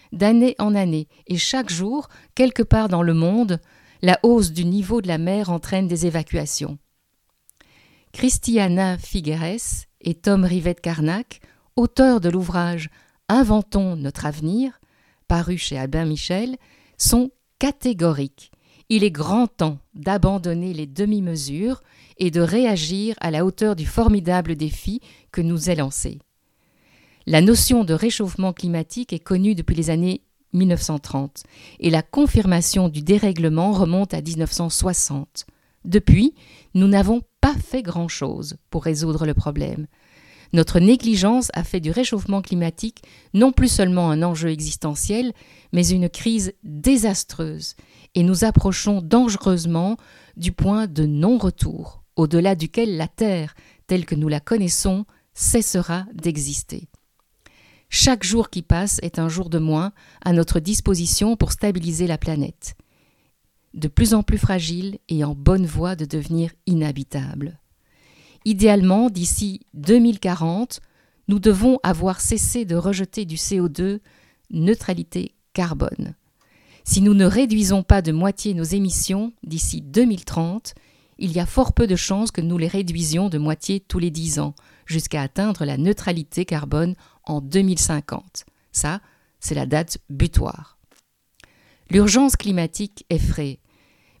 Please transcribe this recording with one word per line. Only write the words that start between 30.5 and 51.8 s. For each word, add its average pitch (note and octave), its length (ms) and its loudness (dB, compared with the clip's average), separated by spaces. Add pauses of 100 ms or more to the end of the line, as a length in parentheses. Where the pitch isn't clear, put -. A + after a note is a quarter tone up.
mille F#3 160 4
neuf F3 120 2
cent D3+ 180 -4
trente C#3 440 -8 (380)
et - 80 2
la D#3+ 120 4
confirmation F#3 840 2
du D3+ 140 -4
dérèglement E3+ 720 2
remonte F#3+ 400 0
à D#3+ 80 -6
dix-neuf D#3+ 320 -4
cent E3+ 160 -4
soixante. - 760 -4 (380)
Depuis, G3+ 500 4 (400)
nous F#3 140 4
n'avons G3+ 360 4 (180)
pas C#4 140 4
fait B3+ 280 -6
grand-chose E3+ 720 -8 (140)
pour - 160 -4
résoudre D#3+ 400 0
le D3+ 80 0
problème. D3 540 -2 (640)
Notre E3 260 4
négligence A3 720 4
a E3 120 -4
fait F#3 160 -4
du D#3 100 -4
réchauffement G3 500 -2
climatique F3 640 -6 (300)
non A#3+ 180 6
plus B3+ 160 4
seulement F3+ 420 2
un D#3 140 0
enjeu E3 260 -2
existentiel, D#3 840 -4 (400)
mais F3 160 4
une F3+ 180 2
crise G3+ 460 -2 (100)
désastreuse. D#3+ 1120 -2 (400)
Et F3 80 4
nous F3+ 220 4
approchons G3+ 560 2
dangereusement F#3 960 2 (400)
du E3+ 160 -4
point G#3 340 0
de D#3 180 0
non-retour, E3+ 1000 0 (100)